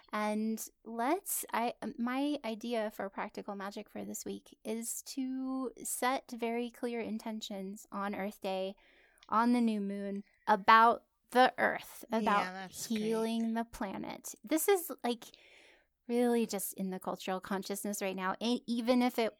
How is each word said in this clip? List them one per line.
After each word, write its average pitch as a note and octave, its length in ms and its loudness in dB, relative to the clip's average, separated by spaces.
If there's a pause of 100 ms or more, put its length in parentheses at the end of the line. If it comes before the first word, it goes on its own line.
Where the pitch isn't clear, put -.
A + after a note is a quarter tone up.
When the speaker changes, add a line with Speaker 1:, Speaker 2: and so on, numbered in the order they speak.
(140)
Speaker 1:
And G#3+ 480 -2 (240)
let's, A#3 680 -2
I, A#3 200 0 (240)
my C4+ 480 -2
idea A3 500 -4
for G3 140 -6
practical G3+ 460 -8
magic G3+ 340 -10
for G#3 160 -10
this G#3 200 -10
week G3+ 380 -10
is A3+ 440 -6
to C4 640 -4 (120)
set - 520 -2
very A#3 340 -2
clear A#3 320 -6
intentions G#3 880 -8
on G3+ 240 -4
Earth G3 260 -6
Day, F#3+ 340 -2 (540)
on A#3 240 4
the B3 80 4
new A3 200 2
moon, G3+ 420 -4 (240)
about A3 560 8 (280)
the B3 280 8
earth, - 520 0
Speaker 2:
Yeah, A3 80 2
Speaker 1:
about G3+ 340 2
Speaker 2:
that's F#3+ 340 -10
great. A3 140 0
Speaker 1:
healing A3+ 520 0
the A3+ 120 -2
planet. - 680 -8 (100)
This D#4 240 0
is, F#4 240 4 (120)
like, A#3+ 220 -2 (840)
really A#3+ 400 4
just - 260 -4
in F#3+ 160 -4
the F#3 100 -4
cultural F#3 400 -4
consciousness G3+ 640 -4
right F#3+ 140 -2
now. F#3+ 260 -2
And A#3+ 240 0
even B3 380 4
if B3 160 2
it A3 200 2